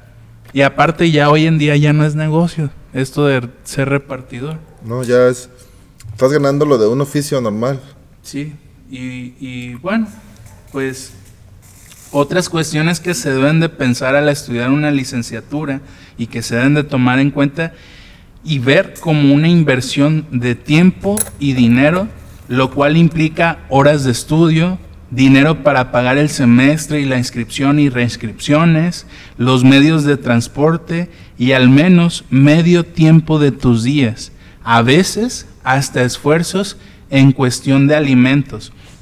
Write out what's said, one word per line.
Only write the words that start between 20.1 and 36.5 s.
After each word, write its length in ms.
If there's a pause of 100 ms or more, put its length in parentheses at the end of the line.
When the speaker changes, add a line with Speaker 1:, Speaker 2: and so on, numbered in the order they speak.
Speaker 1:
de 240
tiempo 600 (220)
y 140
dinero, 560 (400)
lo 220
cual 260
implica 640 (100)
horas 360
de 80
estudio, 680 (320)
dinero 520
para 300
pagar 240
el 140
semestre 720
y 40
la 140
inscripción 600
y 120
reinscripciones, 1160 (300)
los 280
medios 400
de 120
transporte 960 (260)
y 160
al 160
menos 600
medio 540
tiempo 540
de 140
tus 320
días, 480 (320)
a 180
veces 640 (160)
hasta 400
esfuerzos 760 (320)